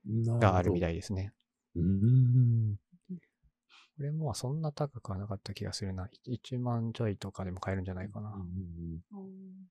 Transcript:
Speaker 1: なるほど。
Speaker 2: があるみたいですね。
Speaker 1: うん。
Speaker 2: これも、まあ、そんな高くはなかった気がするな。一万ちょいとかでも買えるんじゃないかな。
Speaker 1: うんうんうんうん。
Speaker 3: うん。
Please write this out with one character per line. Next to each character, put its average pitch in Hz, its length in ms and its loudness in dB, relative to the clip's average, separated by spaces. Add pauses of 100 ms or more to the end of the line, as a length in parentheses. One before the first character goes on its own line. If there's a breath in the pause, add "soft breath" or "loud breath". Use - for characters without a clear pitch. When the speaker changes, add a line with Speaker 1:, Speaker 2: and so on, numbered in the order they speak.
Speaker 1:
な 113 220 0
る 117 80 2
ほ 120 40 2
ど。 - 0 -
Speaker 2:
が 98 180 6
あ 90 60 6
る 92 80 4
み 87 100 2
た 87 100 2
い 82 40 -2
で 90 80 -4
す - 100 -6
ね。 95 200 -4 (420)
Speaker 1:
う 85 80 -2
ん。 117 960 6 (1200 loud breath)
Speaker 2:
こ 147 60 -8
れ 147 100 -2
も、 156 140 0
ま 127 60 0
あ、 - 20 -4
そ 127 180 -2
ん 156 80 -2
な 156 100 0
高 143 300 -4
く - 100 -8
は 95 80 -2
な 101 80 -4
か 104 80 -4
っ 98 40 -4
た - 160 -8
気 101 100 -6
が 98 80 -4
す - 120 -6
る 95 100 -4
な。 92 140 -4 (160)
一 123 340 -6
万 117 340 0
ち - 80 -6
ょ 113 80 0
い 98 80 0
と 98 160 -8
か 95 120 -6
で 92 60 -4
も 92 100 -8
買 95 120 -2
え 95 40 0
る 95 60 -2
ん - 20 -6
じ 95 60 -4
ゃ 92 40 -6
な 92 100 -6
い 101 60 -10
か 107 100 -10
な。 104 80 -8
Speaker 1:
う 107 40 -8
ん - 20 -10
う - 20 -10
ん - 20 -8
う 92 60 -8
ん 87 760 -8
う - 20 -12
ん。 - 20 -12
Speaker 3:
う 190 40 -14
ん。 190 40 -14 (380)